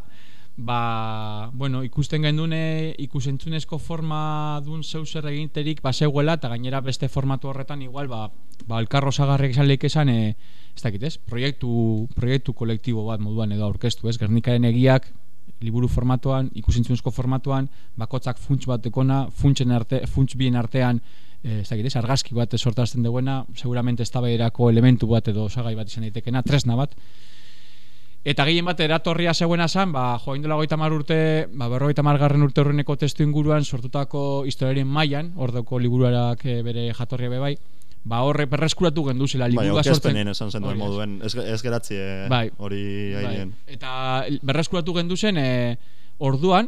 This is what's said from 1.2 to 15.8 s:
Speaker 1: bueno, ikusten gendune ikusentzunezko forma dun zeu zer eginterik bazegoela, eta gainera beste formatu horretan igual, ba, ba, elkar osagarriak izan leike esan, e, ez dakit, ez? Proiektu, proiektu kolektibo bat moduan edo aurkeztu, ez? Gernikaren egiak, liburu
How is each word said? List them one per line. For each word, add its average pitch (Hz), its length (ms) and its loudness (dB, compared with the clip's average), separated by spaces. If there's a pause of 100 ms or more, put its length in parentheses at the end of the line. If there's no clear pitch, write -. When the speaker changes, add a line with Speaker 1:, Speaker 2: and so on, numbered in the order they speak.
Speaker 1:
bueno, 131 320 -2
ikusten 147 400 -2
gendune 160 720 -2
ikusentzunezko 143 840 -4
forma 151 840 -2
dun 156 180 -4
zeu 156 220 -6
zer 147 240 -4
eginterik 147 560 -2
bazegoela, 147 560 2
eta 135 80 -2
gainera 127 320 -2
beste 131 320 -2
formatu 135 400 0
horretan 139 320 -6
igual, 135 240 -6
ba, 110 220 -4 (340)
ba, 113 160 -2
elkar 135 240 2
osagarriak 139 480 2
izan 139 160 6
leike 139 220 4
esan, 147 180 4
e, 113 280 2 (400)
ez - 80 -4
dakit, 101 180 -2
ez? 151 160 -4
Proiektu, 117 960 0
proiektu 127 400 0
kolektibo 113 520 -2
bat 110 140 -2
moduan 107 320 0
edo 104 120 0
aurkeztu, 113 440 0
ez? 117 120 0
Gernikaren 120 440 2
egiak, 127 460 6 (500)
liburu 117 280 0